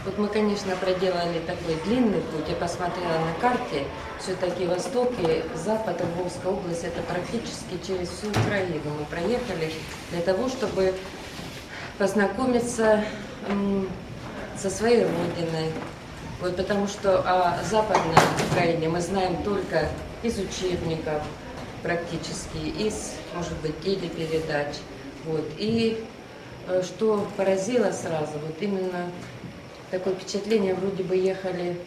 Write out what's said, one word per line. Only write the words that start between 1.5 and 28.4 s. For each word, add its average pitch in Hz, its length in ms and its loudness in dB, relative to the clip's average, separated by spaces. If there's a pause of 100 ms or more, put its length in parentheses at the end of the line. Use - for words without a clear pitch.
длинный 208 360 4
путь. 156 280 -4
Я 175 80 0
посмотрела 175 640 0
на 165 220 0
карте. 220 440 2 (360)
Все-таки 180 460 -2
Восток 233 540 2
и 160 240 4 (100)
Запад, 180 460 0
Львовская 180 520 -2
область, 170 320 -2
это 170 180 -4
практически 180 840 -4
через 180 220 -2
всю - 220 -6
Украину 175 680 2
мы 147 80 -4
проехали 170 680 0 (380)
для 170 120 0
того, 190 260 2
чтобы 190 460 2 (1040)
познакомиться, 220 1040 4 (440)
м, 196 400 2 (680)
со 190 120 0
своей 220 340 6
родиной. 165 680 0 (680)
Вот, 180 160 0
потому 202 320 2
что 190 320 4
о 180 440 4
Западной 175 520 4 (340)
Украине 165 380 4
мы 170 120 0
знаем 180 440 0
только 180 440 2 (340)
из 226 160 0
учебников, 160 840 0 (600)
практически, 170 760 -4
из, 202 540 -2 (220)
может 165 240 -4
быть, 156 240 -4
телепередач. 160 920 -2 (500)
Вот. 156 180 0 (140)
И, 226 440 2 (680)
э, 185 140 2
что 208 440 2 (100)
поразило 196 560 4
сразу, 151 460 -2
вот 156 220 -6